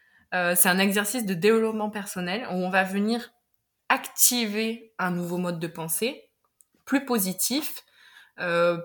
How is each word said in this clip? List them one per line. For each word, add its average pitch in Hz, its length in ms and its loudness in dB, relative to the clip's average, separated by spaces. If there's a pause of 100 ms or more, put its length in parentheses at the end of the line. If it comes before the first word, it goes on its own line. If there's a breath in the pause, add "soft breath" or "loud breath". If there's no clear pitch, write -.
(320 soft breath)
Euh, 180 240 2
c'est 185 120 6
un 180 100 4
exercice 208 480 0
de 190 80 0
développement 214 560 2
personnel 196 600 -6
où 185 40 -4
on 185 160 -2
va 190 120 4
venir 208 500 -2 (560)
activer 226 1120 0
un 180 140 0
nouveau 175 260 -2
mode 175 220 -4
de 170 80 -4
pensée, 165 600 -6 (560)
plus 269 200 0
positif. 240 800 -2 (560 loud breath)
Euh, 170 440 2